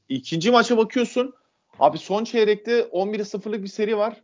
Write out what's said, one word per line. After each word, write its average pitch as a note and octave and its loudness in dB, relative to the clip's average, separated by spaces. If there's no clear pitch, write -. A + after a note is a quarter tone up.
İkinci E3 -2
maça A#3 4
bakıyorsun. B3 -2
Abi D#3 4
son G3+ -4
çeyrekte A3 0
on G3 -4
bire G#3+ -2
sıfırlık G#3 -8
bir G3 -8
seri G#3+ -2
var. G#3+ -2